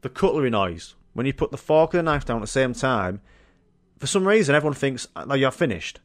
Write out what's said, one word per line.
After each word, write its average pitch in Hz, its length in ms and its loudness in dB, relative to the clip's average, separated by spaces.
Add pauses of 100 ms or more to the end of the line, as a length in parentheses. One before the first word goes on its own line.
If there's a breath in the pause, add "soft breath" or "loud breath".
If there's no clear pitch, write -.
the 135 80 -8
cutlery 143 400 0
noise, 98 460 -2 (180)
when 123 140 -4
you 135 60 -2
put - 180 -2
the 135 60 -10
fork 160 360 2
and 175 60 2
the 165 120 0
knife 143 140 -2
down 120 120 -4
at 110 40 -4
the 104 60 -8
same 131 260 0
time. 104 480 -2 (800 soft breath)
For 139 80 -8
some 190 200 0
reason, 196 280 4
everyone 147 180 2
thinks, 135 420 -4
"Oh, 139 200 -6
you're 135 160 4
finished." 110 540 -4